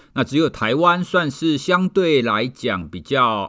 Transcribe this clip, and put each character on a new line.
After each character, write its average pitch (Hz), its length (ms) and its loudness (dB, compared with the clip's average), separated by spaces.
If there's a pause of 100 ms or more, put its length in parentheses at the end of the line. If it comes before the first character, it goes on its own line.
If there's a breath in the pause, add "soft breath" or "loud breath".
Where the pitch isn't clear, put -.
(120)
那 135 100 -4
只 131 140 -4
有 156 140 2
台 113 240 -2
湾 175 280 2
算 175 280 0
是 156 260 -2
相 180 320 0
对 165 320 2
来 113 260 0
讲 104 400 -4
比 90 140 -12
较 113 480 0